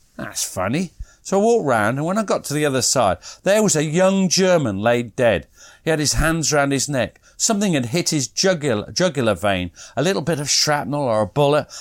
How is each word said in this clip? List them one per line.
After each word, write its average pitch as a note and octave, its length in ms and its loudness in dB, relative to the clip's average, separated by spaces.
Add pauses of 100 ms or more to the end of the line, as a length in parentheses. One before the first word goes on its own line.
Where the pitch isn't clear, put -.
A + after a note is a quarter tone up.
(160)
'That's - 280 -10
funny.' B2+ 480 -4 (300)
So F#3+ 180 0
I - 20 2
walked A3+ 240 2
round, A#2 320 2
and D3+ 80 -2
when F#3+ 100 -2
I A3 60 0
got F#3 220 -2
to C#3+ 100 -6
the D3+ 100 0
other C3 160 0
side, G#2 380 2 (240)
there G#3 200 2
was G3 140 2
a D3+ 80 0
young F#3 460 2
German E3 480 2
laid A#2+ 380 0
dead. G#2+ 300 2 (380)
He D#3 60 0
had D#3 80 2
his D3 160 0
hands D#3 380 0
round C#3+ 200 2
his C3+ 160 -2
neck. B2+ 320 -4 (160)
Something G3+ 380 0
had B2+ 120 0
hit E3 240 -2
his D3 180 -2
jugular, C#3+ 640 0
jugular C3+ 440 0
vein, F2+ 360 -2 (240)
a B2+ 80 -2
little F#3 200 0
bit C#3+ 180 -2
of C#3+ 80 -6
shrapnel D3 540 -2
or A2 180 0
a G#2 60 0
bullet, C#3+ 400 2 (140)